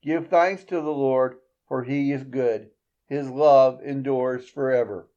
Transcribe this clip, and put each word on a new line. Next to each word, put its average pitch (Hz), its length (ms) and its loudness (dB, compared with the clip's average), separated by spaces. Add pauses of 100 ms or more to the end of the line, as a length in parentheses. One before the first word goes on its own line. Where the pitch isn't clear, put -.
Give 156 240 -4
thanks 180 380 0
to 185 100 -8
the 156 160 -4
Lord, 131 460 0 (280)
for 131 180 -6
he 139 280 -4
is 135 140 -6
good. 123 460 -4 (340)
His 139 240 -8
love 135 520 4
endures 131 680 -4
forever. 123 680 -2